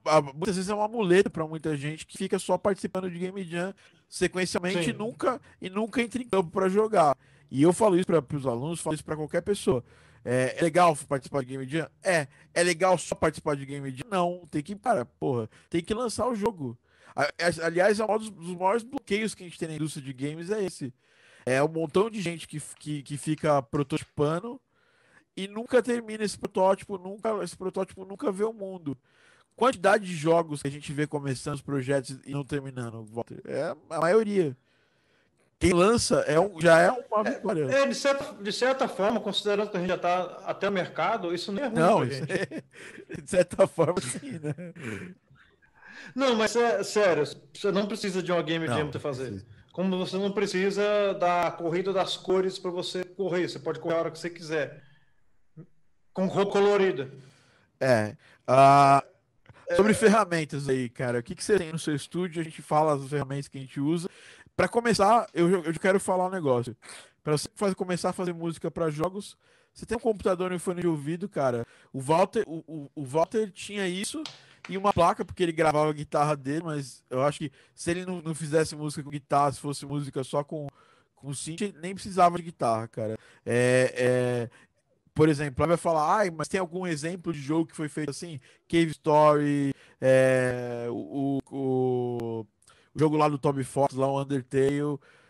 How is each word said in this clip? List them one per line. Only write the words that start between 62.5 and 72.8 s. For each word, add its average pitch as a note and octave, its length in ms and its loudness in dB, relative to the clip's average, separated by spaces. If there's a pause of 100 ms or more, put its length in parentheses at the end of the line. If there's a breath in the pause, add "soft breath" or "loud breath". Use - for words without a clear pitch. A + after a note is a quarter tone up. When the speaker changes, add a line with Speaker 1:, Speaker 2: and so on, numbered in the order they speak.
Speaker 1:
fala D3+ 340 2
as C#3 140 -8
ferramentas C#3 400 -6
que - 80 -16
a C3 40 -12
gente C3+ 200 -10
usa. E3 280 0 (460 loud breath)
Pra F3 140 2
começar, A3+ 640 4
eu, E3+ 160 4 (160)
eu E3 80 -2
quero F#3+ 260 2
falar F#3 280 0
um F#3 40 -4
negócio. B2+ 420 0 (480 loud breath)
Pra D3+ 160 0
você - 180 -4
faz-, G3 180 0
começar F3+ 380 -2
a - 20 -4
fazer F3+ 180 -4
música E3 400 -6
pra E3 180 -2
jogos, E3+ 460 -6 (380 soft breath)
você - 120 -16
tem A3+ 120 -4
um - 20 -4
computador F#3 540 0
e - 20 -4
um E3+ 40 -4
fone F3+ 200 -4
de F3+ 80 0
ouvido, E3 400 -2
cara. B2 400 0 (240 soft breath)
O C3+ 80 -8
Walter, E3+ 480 2
o, D#3+ 180 -12
o, D3 300 -12